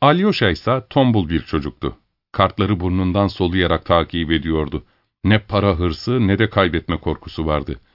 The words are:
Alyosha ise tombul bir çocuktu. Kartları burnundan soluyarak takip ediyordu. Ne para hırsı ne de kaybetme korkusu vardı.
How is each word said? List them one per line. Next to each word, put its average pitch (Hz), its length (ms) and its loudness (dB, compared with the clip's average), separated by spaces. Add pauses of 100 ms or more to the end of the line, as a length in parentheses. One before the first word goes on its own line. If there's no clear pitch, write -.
Alyosha 160 480 2
ise 123 400 -2
tombul 113 400 2
bir 82 120 0
çocuktu. 71 540 -6 (360)
Kartları 95 480 0
burnundan 92 480 0
soluyarak 87 580 0
takip 82 460 0
ediyordu. 78 520 -2 (400)
Ne 104 160 4
para 101 400 0
hırsı 98 480 -2
ne 98 120 2
de 110 100 2
kaybetme 85 480 0
korkusu 78 480 -6
vardı. 73 340 -4 (160)